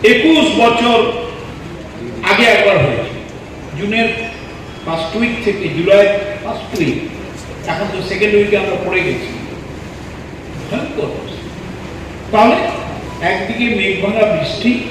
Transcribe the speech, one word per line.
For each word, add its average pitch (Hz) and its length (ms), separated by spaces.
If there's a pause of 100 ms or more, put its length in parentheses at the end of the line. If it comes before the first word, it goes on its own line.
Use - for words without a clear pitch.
একুশ 285 420 (160)
বছর 233 500 (1120)
আগে 196 200
একবার 202 340
হয়েছে, - 400 (600)
জুনের 220 320 (760)
ফার্স্ট 165 300
উইক 233 160 (120)
থেকে 185 340
জুলাই 196 280 (380)
ফার্স্ট - 360
উইক, 147 160 (720)
এখন 160 260
তো 185 160
সেকেন্ড 208 260
উইকে 202 220
আমরা 190 180 (100)
পড়ে 180 180
গেছি। - 260 (1400)
ভয়ঙ্কর - 320
অবস্থা। - 440 (840)
তাহলে 226 240 (680)
একদিকে 208 500
মেঘ 196 300
ভাঙা 214 200 (100)
বৃষ্টি - 560